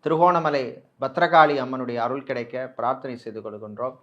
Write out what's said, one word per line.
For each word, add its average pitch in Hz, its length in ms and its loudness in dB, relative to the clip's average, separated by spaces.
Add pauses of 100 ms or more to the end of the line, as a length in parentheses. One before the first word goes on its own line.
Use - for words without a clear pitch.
திருகோணமலை 160 600 2 (360)
பத்ரகாளி 151 640 4
அம்மனுடைய 127 400 -4
அருள் 131 240 -6
கிடைக்க 127 360 -6 (140)
பிரார்த்தனை 127 380 -4
செய்து 110 240 -12
கொள்கின்றோம். 107 600 -10